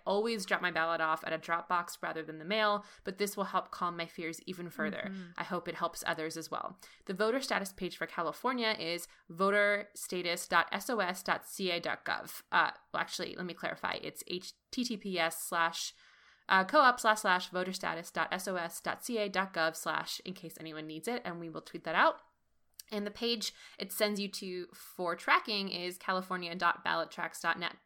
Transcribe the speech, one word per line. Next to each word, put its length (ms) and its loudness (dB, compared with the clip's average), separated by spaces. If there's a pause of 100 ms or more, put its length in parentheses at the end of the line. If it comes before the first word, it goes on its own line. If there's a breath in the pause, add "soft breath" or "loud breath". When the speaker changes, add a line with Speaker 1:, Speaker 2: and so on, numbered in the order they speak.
Speaker 1:
always 400 0
drop 160 2
my 100 0
ballot 300 2
off 240 2
at 80 -2
a 40 -2
drop 300 -2
box 340 -2
rather 220 -2
than 160 -8
the 60 -12
mail, 400 4 (180 loud breath)
but 140 -6
this 180 0
will 100 0
help 260 -2
calm 260 -2
my 80 -4
fears 400 -8
even 240 -8
further. 420 -4
Speaker 2:
Mm-hmm. 100 -8 (160)
Speaker 1:
I 60 -4
hope 240 -4
it 80 -6
helps 300 -4
others 320 -2
as 140 -8
well. 260 -4 (300 soft breath)
The 80 -4
voter 260 2
status 320 0
page 240 -4
for 80 -2
California 720 0
is 280 -2 (240 soft breath)
voterstatus 1160 2
dot 240 6
S 180 -2
O 100 2
S 240 0
dot 240 0
C 240 -2
A 80 0
dot 260 -4
gov. 360 -4 (100)
Uh, 200 6 (220)
well, 80 0
actually, 360 -4
let 80 -6
me 80 -6
clarify. 480 -4
It's 260 -10
H 260 -6 (180)
T 120 -2
T 140 -2
P 220 -4
S 220 0
slash, 520 0 (560 soft breath)
uh, 160 8
co-op 340 8
slash 220 4
slash 280 4
voterstatus 640 -2
dot 200 0
S 160 -2
O 80 -2
S 240 -4
dot 240 -4
C 140 -2
A 120 2
dot 240 0
gov 220 2
slash, 500 -2
in 80 -6
case 260 -12
anyone 280 -8
needs 200 -8
it, 180 -2
and 140 -6
we 100 -8
will 120 -10
tweet 240 -12
that 100 -2
out. 220 6 (760)
And 120 -2
the 80 -4
page 400 -2 (280 soft breath)
it 120 -6
sends 280 2
you 80 -2
to 440 -8
for 440 -4
tracking 540 2
is 280 -4
california 560 -2
dot 300 2
ballot 260 0
tracks 320 -6
dot 180 2
net 140 -2 (120)